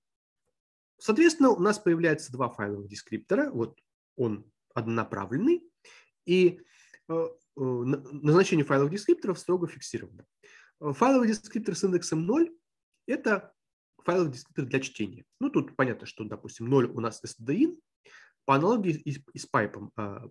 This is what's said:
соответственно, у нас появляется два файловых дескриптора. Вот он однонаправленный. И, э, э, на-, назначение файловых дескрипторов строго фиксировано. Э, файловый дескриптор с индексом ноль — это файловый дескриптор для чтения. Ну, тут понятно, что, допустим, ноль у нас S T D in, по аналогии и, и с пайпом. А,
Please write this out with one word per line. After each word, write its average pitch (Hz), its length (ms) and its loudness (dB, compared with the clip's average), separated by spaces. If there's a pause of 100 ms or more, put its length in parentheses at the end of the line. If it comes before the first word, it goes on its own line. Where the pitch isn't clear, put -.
(960)
соответственно, 311 520 4
у 190 100 4
нас 208 200 2
появляется 165 520 0
два 123 180 -2
файловых 101 380 -6
дескриптора. 190 640 -4
Вот 117 300 -6 (340)
он 110 340 -4 (240)
однонаправленный. 113 960 -2 (560)
И, 175 360 2 (480)
э, 165 40 -6
э, 165 140 -2 (280)
на-, 131 460 -2 (100)
назначение 151 540 4
файловых 143 280 2
дескрипторов 208 460 0
строго 175 280 -2
фиксировано. - 580 -12 (540)
Э, 147 140 -4
файловый 247 340 4
дескриптор 214 480 -4
с - 80 -10
индексом 170 420 0
ноль — 311 300 2 (520)
это 233 460 -2 (500)
файловый 175 300 0
дескриптор 127 320 -10
для 135 140 0
чтения. - 460 -10 (140)
Ну, 269 100 -2
тут - 260 -2
понятно, 127 300 -2
что, - 180 -14
допустим, 113 440 -12
ноль 131 180 4
у 120 140 -6
нас 113 240 -6
S - 120 -14
T 117 80 -20
D 127 120 -2
in, 330 240 0 (680)
по 135 100 4
аналогии 185 380 2
и, 147 300 -8 (100)
и - 60 -14
с - 60 -14
пайпом. 104 500 -2
А, 107 360 -10